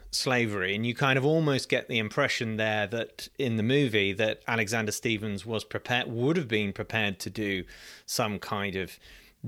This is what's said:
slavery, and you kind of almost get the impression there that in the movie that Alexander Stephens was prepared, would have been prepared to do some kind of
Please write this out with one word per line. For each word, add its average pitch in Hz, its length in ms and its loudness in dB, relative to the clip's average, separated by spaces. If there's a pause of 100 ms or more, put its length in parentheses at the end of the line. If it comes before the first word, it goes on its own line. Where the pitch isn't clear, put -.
(120)
slavery, 104 640 0
and 113 100 0
you 120 80 0
kind 135 240 4
of 127 60 2
almost 151 440 2
get 123 200 0
the 120 100 0
impression 110 580 0
there 107 300 0
that 113 400 -6 (100)
in 120 200 0
the 107 80 2
movie 110 480 4
that 107 340 0
Alexander 113 460 0
Stephens 104 520 -2
was 110 200 -4
prepared, 123 420 -2
would 127 300 2
have 156 100 -2
been 104 260 0
prepared 104 460 -2
to - 120 -8
do 98 340 -2 (420)
some 107 320 -2
kind 98 380 -4
of 90 200 -6 (520)